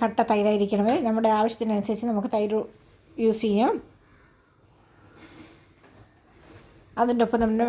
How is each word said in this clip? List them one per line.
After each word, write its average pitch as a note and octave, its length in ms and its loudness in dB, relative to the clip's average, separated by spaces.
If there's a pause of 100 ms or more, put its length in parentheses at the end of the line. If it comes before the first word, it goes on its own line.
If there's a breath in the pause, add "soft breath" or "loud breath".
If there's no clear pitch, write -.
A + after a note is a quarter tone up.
കട്ട A3 160 0 (120)
തൈരായിരിക്കണമേ. G#3 640 2 (120)
നമ്മുടെ A3 320 0
ആവശ്യത്തിനനുസരിച്ച് A3 720 -2
നമുക്ക് G3+ 240 -4
തൈര് G#3+ 260 -2 (640)
യൂസ് A3 220 0
ചെയ്യാം. A3 280 2 (3250 loud breath)
അതിൻ്റെ A#3+ 240 2
ഒപ്പം A#3 180 0
തന്നെ A3 240 0